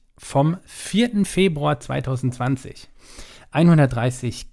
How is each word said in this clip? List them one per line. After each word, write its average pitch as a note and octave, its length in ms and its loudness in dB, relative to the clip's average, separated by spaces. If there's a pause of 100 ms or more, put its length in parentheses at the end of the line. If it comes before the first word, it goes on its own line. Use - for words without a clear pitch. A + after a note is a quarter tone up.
(180)
vom D#3 460 0
vierten G#3 600 -2
Februar D3+ 540 0
zweitausendzwanzig. C3 1080 -4 (640)
Einhundertdreißig B2+ 1000 2